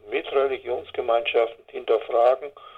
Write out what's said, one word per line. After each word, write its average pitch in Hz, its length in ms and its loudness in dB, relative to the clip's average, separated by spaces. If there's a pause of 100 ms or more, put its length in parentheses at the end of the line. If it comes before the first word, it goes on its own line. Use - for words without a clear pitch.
mit 147 220 -4
Religionsgemeinschaften 120 1400 -2
hinterfragen, 123 840 0 (260)